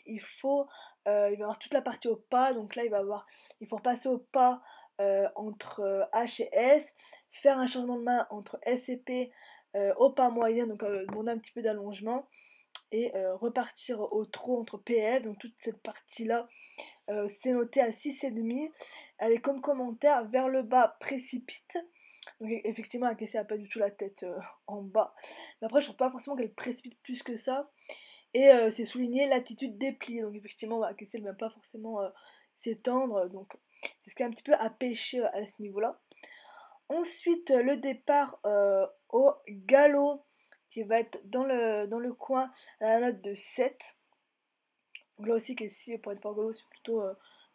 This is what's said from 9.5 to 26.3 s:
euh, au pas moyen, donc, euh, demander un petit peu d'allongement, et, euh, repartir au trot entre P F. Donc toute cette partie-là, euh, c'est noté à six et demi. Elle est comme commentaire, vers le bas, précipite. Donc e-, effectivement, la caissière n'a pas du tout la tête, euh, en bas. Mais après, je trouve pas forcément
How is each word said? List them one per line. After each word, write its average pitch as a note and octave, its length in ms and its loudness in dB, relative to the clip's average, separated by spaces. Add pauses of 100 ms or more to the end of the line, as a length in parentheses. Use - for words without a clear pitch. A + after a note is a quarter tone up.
euh, D4+ 220 2
au C4+ 140 8
pas C4 200 2
moyen, A#3 380 0
donc, G#3+ 160 -8
euh, G3 220 -4
demander G#3+ 260 -6
un A3+ 60 -6
petit A3+ 120 -14
peu A#3+ 100 -12
d'allongement, G#3+ 680 -6 (640)
et, A#3 240 -2
euh, F#3 180 -2
repartir A#3 640 -4 (120)
au G#3+ 140 0
trot A#3+ 340 -4
entre A3+ 180 -12
P A3+ 400 0
F. B3 60 0
Donc G#3 140 -10
toute A3+ 200 -18
cette - 240 -10
partie-là, A#3 640 -6 (640)
euh, G#3 200 -4 (120)
c'est B3+ 120 0
noté A#3+ 280 2
à A#3 120 2
six C#4 300 -10
et C4+ 80 -4
demi. A#3 400 -4 (480)
Elle A3+ 140 2
est A#3 80 4
comme C#4 200 -2
commentaire, C4 640 0
vers B3+ 220 0
le C4 140 2
bas, A3+ 380 4
précipite. - 800 -10 (640)
Donc A3 120 -6
e-, A3+ 100 -4
effectivement, A3+ 460 -4
la A3+ 80 -2
caissière A3 260 -6
n'a G3+ 60 -10
pas G#3+ 80 -4
du G#3 120 -12
tout A3+ 120 -8
la G3+ 100 2
tête, G3+ 320 -10
euh, F3+ 160 -8 (300)
en G3+ 140 -10
bas. G3 340 -2 (440)
Mais A3 60 -6
après, A#3 140 4
je C#4 60 -4
trouve - 100 -16
pas B3+ 160 0
forcément C4 240 -10